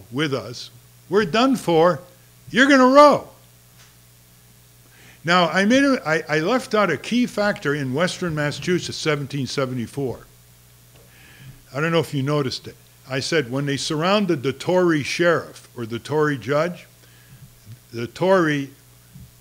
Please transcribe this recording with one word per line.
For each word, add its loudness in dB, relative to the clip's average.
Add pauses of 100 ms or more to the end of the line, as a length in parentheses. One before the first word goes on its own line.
(100)
with -4
us, -8 (400)
we're 2
done 2
for. 2 (500)
You're 4
gonna 8
row. 8 (1900)
Now, 4
I 2
made 4
a, 2
I, 0
I 2
left -2
out 2
a -2
key -2
factor -2
in -4
Western -4
Massachusetts, -4
seventeen -4
seventy-four. -6 (1500)
I -6
don't -2
know 2
if -4
you -2
noticed -4
it. -18 (320)
I -6
said -2
when -4
they -4
surrounded -2
the -4
Tory 0
sheriff -2
or -10
the -8
Tory -2
judge, -4 (1080)
the -8
Tory 0 (720)